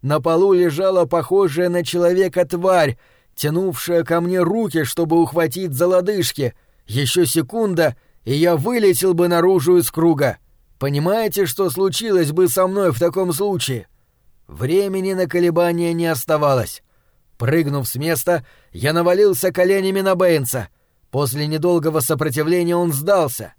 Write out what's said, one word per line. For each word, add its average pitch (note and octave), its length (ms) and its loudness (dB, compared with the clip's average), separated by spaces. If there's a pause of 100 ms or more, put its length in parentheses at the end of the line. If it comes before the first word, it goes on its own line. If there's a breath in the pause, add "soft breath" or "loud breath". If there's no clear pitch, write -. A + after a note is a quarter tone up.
на C#3+ 200 -2
полу E3+ 320 2
лежала F3+ 520 2
похожая F3 640 0
на F3 140 -2
человека F3 600 0
тварь, F3 520 0 (380 soft breath)
тянувшая E3+ 680 -2
ко E3+ 180 0
мне F3+ 200 0
руки, F3 420 0
чтобы E3 360 0
ухватить E3 540 -2
за D#3+ 140 0
лодыжки. F3+ 640 0 (320)
Ещё C#3+ 400 0
секунда, E3 720 -2 (280)
и A#2+ 100 -4
я E3+ 220 2
вылетел F#3+ 580 2
бы F3 140 2
наружу F3 500 4
из - 140 0
круга. D3 460 0 (420)
Понимаете, F#3 680 0
что F3+ 240 -2
случилось F#3 640 0
бы F3 160 2
со F#3 200 2
мной F#3+ 240 0
в A#2 80 -6
таком F3 340 0
случае? D3 540 -4 (600)
Времени F#3+ 640 -2
на F#3 140 0
колебания E3+ 680 0
не E3+ 120 -2
оставалось. D3 760 -2 (540)
Прыгнув C#3+ 500 -2
с - 80 -8
места, D#3 500 -2 (260 soft breath)
я C#3 220 -2
навалился F3+ 580 2
коленями F#3+ 500 0
на F#3+ 140 2
Бэйнса. D3+ 540 0 (400)
После C#3+ 380 -2
недолгого D#3 520 0
сопротивления D#3 760 0
он F3 180 0
сдался D3 640 -2